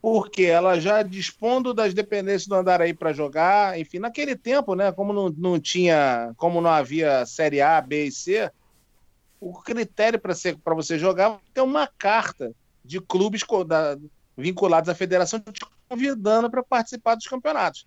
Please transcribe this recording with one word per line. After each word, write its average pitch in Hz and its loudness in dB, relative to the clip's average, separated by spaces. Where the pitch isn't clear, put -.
porque 214 0
ela 175 4
já 208 2
dispondo 226 -4
das 208 0
dependências 196 -2
do 196 -4
Andaraí 180 2
pra 160 -4
jogar, 170 2
enfim, 165 -10
naquele 240 -6
tempo, 262 -2
né, 190 2
como 202 -4
não, 196 0
não 170 -2
tinha, 139 2
como 170 0
não 170 2
havia 147 2
Série 143 0
A, 156 4
B 147 -4
e 139 -6
C, 196 -4
o 180 -12
critério 226 -2
pra 185 -4
ser, 156 -6
pra 165 -2
você 160 -4
jogar 185 2
é 208 -10
ter 262 0
uma 277 0
carta 202 -2
de 160 -8
clubes 202 0
co-, 190 0
da, 160 0
vinculados 175 2
à 165 -2
federação 180 0
te 208 -16
convidando 233 0
pra 247 -4
participar 233 -2
dos 226 -10
campeonatos. 262 -4